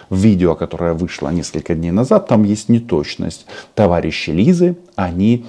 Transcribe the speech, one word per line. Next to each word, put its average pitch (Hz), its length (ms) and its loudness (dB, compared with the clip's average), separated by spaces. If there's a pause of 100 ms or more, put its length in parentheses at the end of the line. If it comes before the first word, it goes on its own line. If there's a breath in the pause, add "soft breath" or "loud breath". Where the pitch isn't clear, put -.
в 95 80 -2
видео, 90 380 4
которое 85 380 -4
вышло 80 380 -6
несколько 82 420 -6
дней 82 180 -2
назад, 127 360 0
там 107 160 4
есть 104 260 -2
неточность. 90 760 -2 (300 loud breath)
Товарищи 80 560 0
Лизы, 170 440 4 (220)
они, 101 520 0